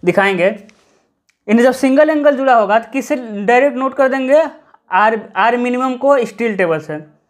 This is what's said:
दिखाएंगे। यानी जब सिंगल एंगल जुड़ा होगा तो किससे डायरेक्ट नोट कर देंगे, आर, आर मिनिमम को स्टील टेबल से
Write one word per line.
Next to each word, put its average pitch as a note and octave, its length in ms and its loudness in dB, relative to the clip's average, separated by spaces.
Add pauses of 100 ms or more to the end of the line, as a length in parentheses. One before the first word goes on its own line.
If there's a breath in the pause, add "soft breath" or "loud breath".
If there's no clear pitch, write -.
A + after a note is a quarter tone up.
दिखाएंगे। F#3+ 400 0
यानी - 1160 -4
जब B3+ 120 4
सिंगल C#4 360 2
एंगल D4 260 2
जुड़ा C4 180 2
होगा G#3+ 240 2
तो A3 140 -6
किससे C4+ 240 -4 (280)
डायरेक्ट B3 340 2
नोट C4 160 -4
कर C4+ 140 0
देंगे, C4+ 340 0 (480 soft breath)
आर, G#3+ 300 2 (160)
आर A3+ 220 2
मिनिमम B3 380 -2
को C4+ 280 2
स्टील A3 320 -6
टेबल E3 240 0
से D3+ 180 -12 (320)